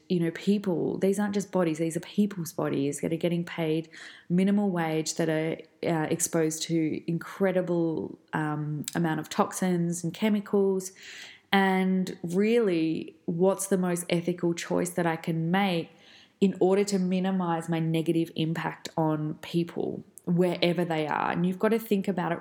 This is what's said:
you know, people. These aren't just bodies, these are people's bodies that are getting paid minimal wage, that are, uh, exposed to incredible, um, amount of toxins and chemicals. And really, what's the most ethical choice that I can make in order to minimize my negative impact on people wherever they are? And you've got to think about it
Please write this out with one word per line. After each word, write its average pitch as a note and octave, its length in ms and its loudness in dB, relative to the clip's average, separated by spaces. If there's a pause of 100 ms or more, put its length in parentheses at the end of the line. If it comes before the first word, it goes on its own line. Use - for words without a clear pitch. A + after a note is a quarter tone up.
you F3+ 120 2
know, E3 100 2
people. F#3+ 640 0
These G3 220 2
aren't G#3 160 -2
just G3+ 180 -4
bodies, E3 240 2
these E3 220 -2
are - 20 -4
people's G3+ 540 -2
bodies C#3+ 480 -2
that E3+ 100 -2
are E3 40 -2
getting F3 280 -2
paid D#3+ 460 -4 (400)
minimal G3 400 4
wage, D#3+ 460 -2
that E3 120 0
are, D#3+ 300 0 (280)
uh, D#3+ 220 2
exposed D#3+ 540 0
to D#3+ 440 0
incredible, E3+ 1120 -2 (140)
um, D3+ 640 -4
amount D#3 260 0
of D#3 80 -10
toxins F3 760 0
and E3 120 -4
chemicals. G3+ 800 0 (600)
And F#3+ 720 2
really, F3+ 920 0 (100)
what's F#3 400 2
the G3 100 2
most F3 320 0
ethical F3 460 0
choice F3 360 -2
that F3 160 0
I D#3+ 100 0
can E3 340 -2
make F#3 400 2 (500)
in F#3+ 200 4
order F#3+ 240 6
to G3 160 0
minimize F#3 680 0
my E3 120 0
negative E3 560 2
impact D#3+ 600 -4
on D#3 460 0
people - 600 -4 (200)
wherever F3 600 2
they D#3 200 -2
are? - 280 0
And E3+ 120 0
you've F#3 140 0
got G#3+ 120 2
to A3+ 100 0
think G3+ 260 0
about F3 240 -2
it E3+ 100 -2